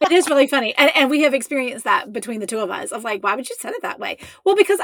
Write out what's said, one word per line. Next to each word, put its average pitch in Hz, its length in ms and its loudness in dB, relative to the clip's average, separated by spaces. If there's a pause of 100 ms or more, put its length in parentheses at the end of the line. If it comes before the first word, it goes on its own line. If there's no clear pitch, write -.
It 370 120 2
is 349 160 4
really 277 180 4
funny, 254 300 -2
and, 294 180 6
and 277 160 2
we 294 120 2
have 277 120 4
experienced 254 500 -4
that 214 280 -2
between 220 260 -8
the 208 80 -8
two 220 140 -4
of 190 100 -4
us - 220 -8
of, 214 100 -8
like, 214 200 -6
"Why 202 120 0
would 247 160 -6
you 480 80 -14
set - 160 -8
it - 80 -10
that - 160 -6
way?" - 180 -8 (280)
Well, 381 100 4
because 392 300 4